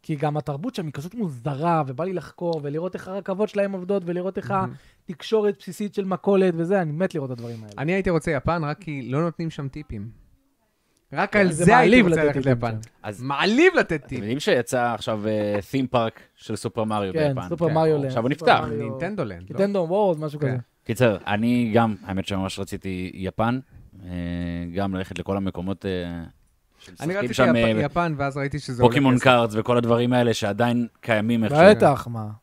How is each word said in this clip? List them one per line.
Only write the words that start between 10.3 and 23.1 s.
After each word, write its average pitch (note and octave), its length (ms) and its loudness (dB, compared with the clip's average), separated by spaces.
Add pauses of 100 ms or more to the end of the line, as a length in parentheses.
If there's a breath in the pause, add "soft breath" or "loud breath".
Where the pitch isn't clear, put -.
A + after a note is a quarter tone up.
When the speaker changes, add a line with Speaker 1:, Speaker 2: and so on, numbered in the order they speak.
Speaker 2:
רק E3+ 200 -2
Speaker 1:
כן, G#3 80 4
Speaker 2:
על F#3 120 4
Speaker 1:
זה D#3+ 120 -2
Speaker 2:
זה G#3+ 140 10
הייתי B3 120 8 (120)
Speaker 1:
מעליב F#3 40 6
Speaker 2:
רוצה E3 100 4
Speaker 1:
לתת D#3 100 4
Speaker 2:
ללכת C#3+ 120 2
Speaker 1:
טיפים C3 140 2
Speaker 2:
ליפן. A#2 300 -2
Speaker 1:
שם. - 80 -18 (120)
Speaker 3:
אז G#2+ 200 -10
Speaker 2:
מעליב F#3 520 4
לתת B3 180 2
Speaker 3:
אתם D3+ 160 -4
Speaker 2:
טיפ. C3 100 -6
Speaker 3:
יודעים A2+ 220 -2
שיצא B2 540 2
עכשיו, G#2+ 340 -4
אה, G#2 300 0 (140)
theme C3 220 -2
park A2+ 260 0 (160)
של - 200 -8
סופר A2 280 -4
מריו G#2 280 -2
Speaker 1:
כן, D3 220 0
Speaker 3:
ביפן? F2+ 140 -6
Speaker 1:
סופר E3+ 200 -2
Speaker 2:
כן. D3+ 60 0
Speaker 1:
מריו D#3+ 220 2
לנד, C#3 100 -2
Speaker 3:
עכשיו C3 160 -4
הוא B2 160 0
Speaker 1:
סופר - 140 2
Speaker 3:
נפתח. - 140 2
Speaker 1:
מריו. A2+ 240 -6
Speaker 2:
נינטנדו F3 340 -6
לנד, F#2 260 -12
לא? - 80 -10
Speaker 1:
נינטנדו G3+ 200 0 (100)
וורד, F#3 320 0
משהו D3+ 200 -8
Speaker 2:
כן. D3+ 60 -2
Speaker 1:
כזה. B2+ 100 -2 (280)
Speaker 3:
קיצר, A#2 320 2 (100)
אני A#2 480 0
גם, A2+ 200 4 (100)
האמת F#2+ 220 -4
שממש F#2+ 320 -4
רציתי F#2 560 -8